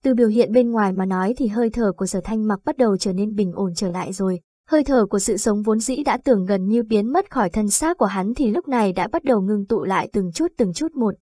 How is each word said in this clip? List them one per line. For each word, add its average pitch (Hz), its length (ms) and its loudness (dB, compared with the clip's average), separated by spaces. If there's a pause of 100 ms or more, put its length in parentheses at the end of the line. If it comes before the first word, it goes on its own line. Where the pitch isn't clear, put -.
Từ 262 100 2
biểu 233 140 6
hiện 214 260 4
bên 240 180 4
ngoài 208 200 2
mà 190 140 0
nói 190 320 0
thì 254 100 -2
hơi 220 220 0
thở 220 220 0
của 190 140 -4
Sở 185 180 -4
Thanh 214 240 -2
Mặc 202 180 0
bắt - 120 -2
đầu 214 200 4
trở 185 160 -2
nên 208 220 -2
bình 190 200 0
ổn 185 200 -4
trở 180 160 -4
lại 185 220 -6
rồi. 185 260 -2 (300)
Hơi 302 140 4
thở 254 220 4
của 208 140 -2
sự 208 180 0
sống 208 240 0
vốn 214 180 0
dĩ 262 240 -4
đã 247 140 0
tưởng 208 280 2
gần 190 220 0
như 233 160 2
biến 220 300 0
mất 381 180 0
khỏi 214 180 0
thân 208 200 -2
xác 320 280 -2
của 226 80 2
hắn 196 280 -4
thì 240 180 0
lúc 311 160 -2
này 220 260 0
đã 180 140 -2
bắt 320 160 -4
đầu 220 180 2
ngưng 202 240 -2
tụ 196 180 -2
lại 190 300 -2
từng 185 180 -2
chút 311 160 -2 (100)
từng 185 160 0
chút 320 220 -4
một. 226 200 0 (120)